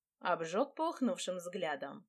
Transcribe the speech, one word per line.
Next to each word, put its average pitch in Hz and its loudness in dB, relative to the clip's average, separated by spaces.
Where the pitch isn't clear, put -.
обжег 170 2
полыхнувшим 254 0
взглядом. 156 -4